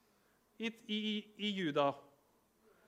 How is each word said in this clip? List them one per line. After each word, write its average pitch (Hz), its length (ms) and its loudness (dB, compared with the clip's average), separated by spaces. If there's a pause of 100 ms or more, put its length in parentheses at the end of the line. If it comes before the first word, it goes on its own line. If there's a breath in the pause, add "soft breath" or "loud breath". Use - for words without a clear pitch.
(580 soft breath)
i, 226 100 -2
i, 214 320 -4 (360)
i 208 160 -2
Juda. 147 400 2 (960 soft breath)